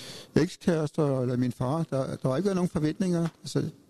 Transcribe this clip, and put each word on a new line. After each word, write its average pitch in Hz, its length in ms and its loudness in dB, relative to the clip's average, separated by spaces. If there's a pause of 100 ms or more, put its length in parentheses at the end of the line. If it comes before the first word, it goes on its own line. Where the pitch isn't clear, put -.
(360)
ekskærester, 151 840 2
eller 123 160 0
min 123 160 0
far. 147 380 -2
Der, 135 260 -2
der - 120 -2
har 131 80 2
ikke 185 100 0
været 196 100 2
nogen 175 120 2
forventninger. 170 600 0 (140)
Altså, 139 180 -4 (300)